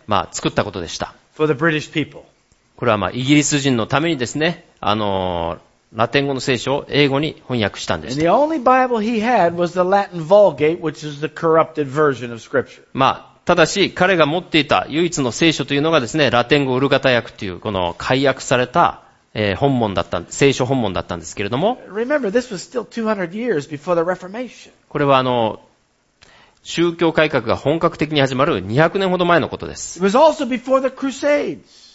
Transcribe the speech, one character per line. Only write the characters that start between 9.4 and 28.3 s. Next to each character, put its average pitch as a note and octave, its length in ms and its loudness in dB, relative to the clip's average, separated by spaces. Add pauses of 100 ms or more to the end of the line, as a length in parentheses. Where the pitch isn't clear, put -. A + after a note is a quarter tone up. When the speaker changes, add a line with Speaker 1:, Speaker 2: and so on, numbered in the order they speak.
Speaker 2:
was E3+ 180 -2
the F#3 60 0
Latin F3+ 440 0
Vulgate, E3 560 4
which D#3 280 -8
is C#3+ 120 -12
the D#3 80 -4
corrupted D#3 640 0
version C3 400 0
of A#2 80 -12
Scripture. - 440 -4 (100)
Speaker 1:
ま - 420 0
あ、 - 100 -20
た F3 100 2
だ E3 100 6
し、 F#3+ 260 0
彼 F#3 260 2
が D#3 80 4
持 D3+ 140 0
っ E3+ 40 -6
て - 160 0
い C#3 80 0
た F#2+ 220 2
唯 D#3+ 160 -2
一 E3 160 -2
の B2 100 0
聖 E3 220 2
書 C#3 120 -4
と C#3+ 80 -6
い C#3+ 40 0
う C#3+ 40 0
の D#3 80 0
が D#3+ 120 2
で A#2 60 -2
す D#3 100 -6
ね、 C#3+ 120 2
ラ A#2+ 160 2
テ D3 140 2
ン C#3+ 60 0
語 C3 100 0
ウ B2+ 40 0
ル C#3 100 2
ガ C3+ 100 2
タ C3+ 100 2
訳 A#2 220 0
と - 140 -12
い G2 40 -6
う、 F2+ 100 -10
こ A2 120 -6
の F2+ 260 0
改 C3+ 280 0
訳 C3 160 0
さ - 160 0
れ B2 100 0
た、 D#3+ 340 0 (320)
え G#2 200 0
ー、 - 20 -4
本 C#3 240 2
文 G#2+ 140 0
だ F2 80 0
っ - 40 -2
た、 F2 240 -6
聖 C#3+ 220 2
書 B2+ 140 -2
本 C3 160 0
文 G2 120 -2
だ E2+ 80 -4
っ - 40 -6
た F2+ 100 -8
ん E2+ 40 -8
で D#2+ 60 -14
す - 100 -16
け G#2 80 -6
れ G2+ 60 -4
ど A#2+ 80 -2
も。 A3 300 0
Speaker 2:
Remember, A#3+ 420 -4
this A#3+ 240 -2
was F3+ 40 -6
still A3 260 -8
two A3+ 220 -8
hundred G3 260 -4
years G#3 380 -4
before E3 260 -4
the E3+ 60 4
Reformation. F#3 680 -6 (180)
Speaker 1:
こ - 80 -6
れ D3 80 0
は C#3 120 6
あ B2+ 60 2
の、 A#2+ 380 0 (1000)
宗 E3+ 320 -2
教 E3 200 2
改 D#3 160 0
革 C3+ 140 -2
が G#2 120 0
本 D3+ 240 -2
格 E3+ 180 -2
的 D3+ 140 -4
に D3+ 80 0
始 C3+ 160 2